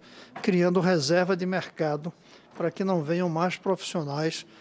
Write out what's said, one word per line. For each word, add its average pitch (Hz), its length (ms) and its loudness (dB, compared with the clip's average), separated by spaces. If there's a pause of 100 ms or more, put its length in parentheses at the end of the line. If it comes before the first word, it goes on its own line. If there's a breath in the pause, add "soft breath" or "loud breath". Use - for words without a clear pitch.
(420 loud breath)
criando 180 380 4
reserva 175 560 2
de 185 100 -4
mercado 160 680 -4 (440 loud breath)
para 170 140 -2
que - 120 -4
não 185 200 2
venham 175 260 0
mais 165 280 0
profissionais 156 920 -4 (140 loud breath)